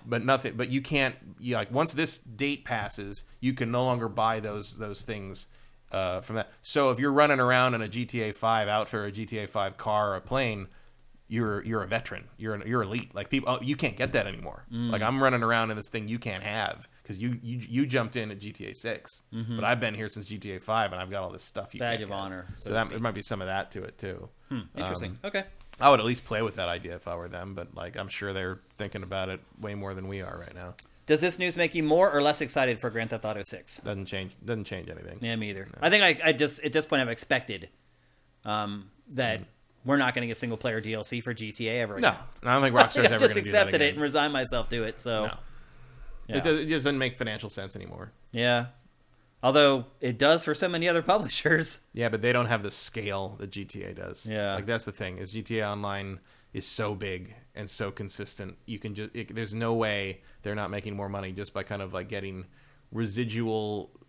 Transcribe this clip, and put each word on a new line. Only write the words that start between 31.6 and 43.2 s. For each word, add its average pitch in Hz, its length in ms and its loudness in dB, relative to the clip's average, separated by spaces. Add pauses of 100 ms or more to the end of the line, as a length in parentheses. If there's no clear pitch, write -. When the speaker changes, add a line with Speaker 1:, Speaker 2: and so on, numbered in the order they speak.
Speaker 2:
you 165 80 2
more 160 300 6
or 143 80 4
less 147 220 4
excited 127 380 2
for 120 100 -2
Grand 113 200 -2
Theft 113 140 -4
Auto 107 200 -2
six? - 340 -8
Speaker 1:
Doesn't 101 260 -6
change. 95 280 -6 (120)
Doesn't 110 200 -2
change 85 260 -8
anything. 82 320 -14
Speaker 2:
Yeah, 117 140 -2
me 110 120 -2
either. 95 160 -6
Speaker 1:
No. - 160 -18
Speaker 2:
I 151 80 4
think 202 160 8 (180)
I, 160 60 4
I 160 60 10
just, 143 300 0
at 151 100 0
this 156 100 4
point, 143 160 4
I've 123 80 2
expected, 113 600 -2 (760)
um, 104 460 -4 (240)
that 117 260 0
Speaker 1:
Mm. 90 40 -12 (400)
Speaker 2:
We're 135 120 2
not 127 180 4
gonna 120 120 -2
get 113 100 -4
single 117 220 -4
player 113 220 -2
D 110 140 -4
L 107 100 -4
C 120 160 -4
for 120 140 -4
G 107 180 -8
T 113 160 -4
A 120 140 0
ever 104 180 -4
Speaker 1:
No, 233 80 6
Speaker 2:
again. 107 120 2 (240)
Speaker 1:
I 123 100 4
don't 139 80 6
think 135 140 6
Speaker 2:
<laughs> - 80 12
Speaker 1:
Rockstar's - 220 6
Speaker 2:
I've - 60 6
Speaker 1:
ever 110 120 6